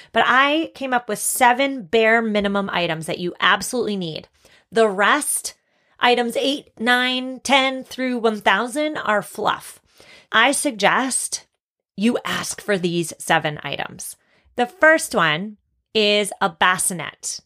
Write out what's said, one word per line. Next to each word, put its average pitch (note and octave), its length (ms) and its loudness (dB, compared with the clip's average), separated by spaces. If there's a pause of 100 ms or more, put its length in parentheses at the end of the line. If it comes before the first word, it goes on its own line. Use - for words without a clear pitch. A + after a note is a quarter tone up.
(120)
But A3+ 160 2
I C#4+ 480 2
came C4 180 -4
up B3 140 -2
with G#3 120 -6
seven B3+ 640 2
bare A3+ 380 4
minimum G3+ 500 0
items E3 340 -2
that - 140 -6
you F3 200 -4
absolutely G#3 560 0
need. E3 320 -8 (440)
The A3 180 4
rest, G#3+ 640 0 (460)
items A#3+ 360 2
eight, C4+ 420 -2
nine, B3+ 640 -2
ten C4 420 2
through B3+ 340 -4
one G#3+ 240 0
thousand, G#3 560 0
are G#3 240 0
fluff. - 600 -6 (500)
I A#3+ 200 4
suggest A3+ 920 0 (500)
you A3 300 2
ask - 340 -6
for G3+ 180 -2
these E3+ 400 -2
seven D#3 460 -2
items. - 540 -10 (400)
The A#3+ 80 0
first D#4 500 2
one F3+ 420 0 (380)
is G#3 460 2
a G3 80 2
bassinet, F3 960 -2